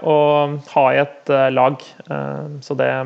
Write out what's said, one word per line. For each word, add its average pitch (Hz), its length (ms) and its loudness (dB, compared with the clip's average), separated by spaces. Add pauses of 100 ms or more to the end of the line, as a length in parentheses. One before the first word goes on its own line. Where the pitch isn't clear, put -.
å 156 140 2 (560)
ha 139 180 4
i 135 80 2
et, 143 320 -6
eh, 135 180 2
lag, 131 300 2 (300)
eh, 143 340 -8 (160)
så 135 160 -8
det, 131 160 0 (140)